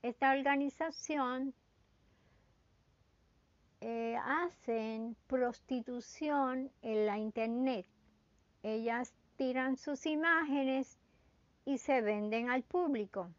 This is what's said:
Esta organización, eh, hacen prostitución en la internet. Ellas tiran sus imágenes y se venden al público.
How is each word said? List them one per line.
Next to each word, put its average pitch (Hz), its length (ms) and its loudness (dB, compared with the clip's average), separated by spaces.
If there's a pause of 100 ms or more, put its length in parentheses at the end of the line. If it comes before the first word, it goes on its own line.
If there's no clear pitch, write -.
Esta 254 300 2
organización, 277 1200 0 (2250)
eh, 226 360 -2
hacen 226 1000 -2 (120)
prostitución 254 1400 -2 (100)
en 214 240 2
la 208 120 0
internet. 226 680 -2 (760)
Ellas 226 520 -2 (220)
tiran 262 400 2
sus 285 300 -4
imágenes 294 920 2 (640)
y 269 140 0
se 262 220 2
venden 214 500 0
al 254 120 2
público. 226 760 0